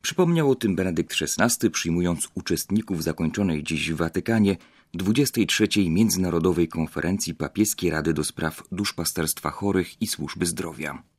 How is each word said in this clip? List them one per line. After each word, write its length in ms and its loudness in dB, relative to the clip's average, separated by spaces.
Przypomniał 480 4
o 40 6
tym 220 0
Benedykt 380 0
Szesnasty, 560 2
przyjmując 640 0
uczestników 680 -2
zakończonej 600 0
dziś 300 -4
w 40 -2
Watykanie 600 2
dwudziestej 540 2
trzeciej 440 2
Międzynarodowej 800 2
Konferencji 680 -4
Papieskiej 560 -2
Rady 220 0
do 120 -2
Spraw 380 -6
Duszpasterstwa 760 -4
Chorych 520 -2
i 40 -2
Służby 400 -4
Zdrowia. 560 -6